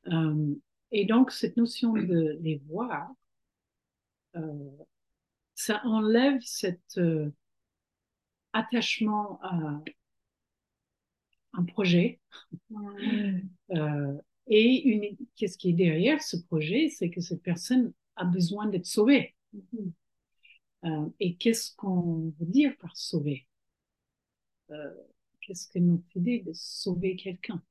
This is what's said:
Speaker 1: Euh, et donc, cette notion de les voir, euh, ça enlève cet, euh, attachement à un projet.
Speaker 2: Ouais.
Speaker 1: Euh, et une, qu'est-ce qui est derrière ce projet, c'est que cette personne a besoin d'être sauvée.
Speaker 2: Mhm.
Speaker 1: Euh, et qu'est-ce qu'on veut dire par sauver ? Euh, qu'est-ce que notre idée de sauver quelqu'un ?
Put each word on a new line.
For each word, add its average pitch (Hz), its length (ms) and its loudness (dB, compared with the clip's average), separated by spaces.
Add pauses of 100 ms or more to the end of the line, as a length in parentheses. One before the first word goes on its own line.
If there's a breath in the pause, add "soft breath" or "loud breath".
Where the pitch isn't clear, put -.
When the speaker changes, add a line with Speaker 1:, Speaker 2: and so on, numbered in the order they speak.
Speaker 1:
Euh, 151 460 0 (380)
et 202 140 2
donc, 240 260 6
cette - 240 -4
notion 233 380 2
de 165 480 2
les 156 160 -2 (100)
voir, 190 420 -6 (1300)
euh, 147 340 -10 (880)
ça 214 300 -4
enlève 233 560 4
cet, - 560 -6
euh, 156 340 2 (1200)
attachement 214 920 0
à 156 400 -4 (1700)
un 175 120 0
projet. 180 560 2 (480 loud breath)
Speaker 2:
Ouais. 202 720 -4 (280)
Speaker 1:
Euh, 147 460 -2 (300)
et 233 400 6
une, 208 300 2 (180)
qu'est-ce 196 220 -4
qui 180 140 0
est - 20 4
derrière 185 480 4
ce - 160 -6
projet, 175 520 0
c'est 175 200 -4
que 175 120 -8
cette - 200 -8
personne 185 500 0 (240)
a 185 80 -6
besoin 180 440 0
d'être 185 180 -2
sauvée. 226 500 4 (180)
Speaker 2:
Mhm. 202 380 -10 (920 soft breath)
Speaker 1:
Euh, 156 240 -2 (100)
et 180 160 0
qu'est-ce - 400 0
qu'on 170 640 -2
veut 165 60 -4
dire 254 320 2
par - 180 -16
sauver ? 143 520 -4 (1200)
Euh, 151 240 -12 (480)
qu'est-ce - 260 -14
que 185 120 -4
notre 175 360 2
idée 226 240 0
de 165 140 -10
sauver 185 640 -4
quelqu'un ? 185 560 -10